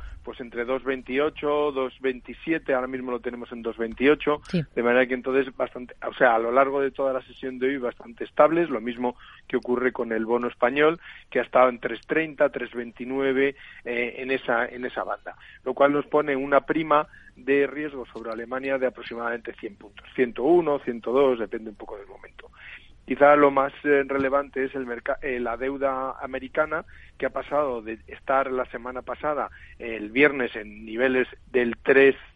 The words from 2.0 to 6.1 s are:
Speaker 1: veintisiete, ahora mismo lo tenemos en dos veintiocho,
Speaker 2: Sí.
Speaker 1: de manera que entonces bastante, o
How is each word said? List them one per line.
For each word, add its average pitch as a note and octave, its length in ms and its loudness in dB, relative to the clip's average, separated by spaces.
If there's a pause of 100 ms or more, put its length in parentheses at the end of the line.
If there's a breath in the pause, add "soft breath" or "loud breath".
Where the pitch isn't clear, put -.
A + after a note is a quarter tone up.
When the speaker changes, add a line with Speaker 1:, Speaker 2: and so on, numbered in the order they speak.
Speaker 1:
veintisiete, C3 720 -4
ahora B2+ 140 0
mismo B2+ 240 -6
lo A#2+ 100 -4
tenemos A#2+ 320 -8
en A#2 80 -10
dos A2+ 160 -6
veintiocho, C#3 720 0
Speaker 2:
Sí. F3 120 0 (140)
Speaker 1:
de A#2+ 80 0
manera B2 220 4
que B2 80 -2
entonces C3 420 -2
bastante, B2 400 -8 (100)
o - 100 -6